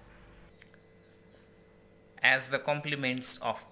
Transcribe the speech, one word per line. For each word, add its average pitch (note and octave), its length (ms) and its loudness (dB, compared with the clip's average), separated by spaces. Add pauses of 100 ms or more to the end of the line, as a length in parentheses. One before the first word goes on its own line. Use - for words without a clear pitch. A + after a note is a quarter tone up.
(2250)
as C3 280 4
the C3+ 100 -2
complements C#3 800 0
of - 340 -6